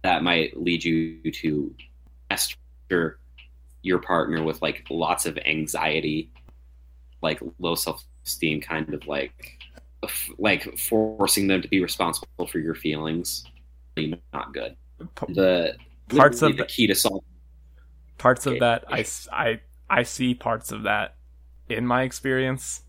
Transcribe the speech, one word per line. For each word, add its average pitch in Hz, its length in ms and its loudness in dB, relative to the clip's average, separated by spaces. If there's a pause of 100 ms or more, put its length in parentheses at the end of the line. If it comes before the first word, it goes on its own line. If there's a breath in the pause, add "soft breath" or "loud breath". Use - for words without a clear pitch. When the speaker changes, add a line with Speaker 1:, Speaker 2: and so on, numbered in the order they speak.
Speaker 1:
That 85 200 2
might 82 380 2
lead 85 240 0
you 80 360 0 (100)
to 73 440 -2 (560)
pester - 880 -2 (640)
your 92 160 2
partner 82 440 0
with, 78 200 -2
like, 76 280 -4
lots 82 360 0
of 76 120 -4
anxiety, 78 920 -2 (920)
like, 78 180 -2 (180)
low 85 160 0
self-esteem, - 840 -4
kind 80 340 -6
of, 73 120 -10
like, - 520 -8 (440)
f-, - 360 -8
like, 95 400 0
forcing 110 720 2
them 92 140 4
to - 60 -10
be 95 140 2
responsible 87 680 -2
for 90 100 -4
your 80 160 -4
feelings. 78 680 -4 (880)
Not - 200 -8
good. 60 240 -8 (400)
Speaker 2:
P-, - 180 -6
Speaker 1:
The, 90 420 4 (320)
Speaker 2:
parts 143 340 8
Speaker 1:
literally 151 100 6
Speaker 2:
of - 60 -4
Speaker 1:
the - 60 -2
Speaker 2:
the - 20 -8
Speaker 1:
key 113 200 2
to 101 80 4
solve 98 300 0 (960)
Speaker 2:
parts 127 280 4
of 131 80 0
Speaker 1:
Okay. 110 60 -2
Speaker 2:
that, 117 280 4
I 123 120 0
s-, - 320 -8
I, 113 280 0 (300)
I 120 140 4
see 123 300 0
parts 113 380 -4
of 110 120 -8
that 104 320 0 (520)
in 117 180 -2
my 123 160 2
experience. 131 880 -2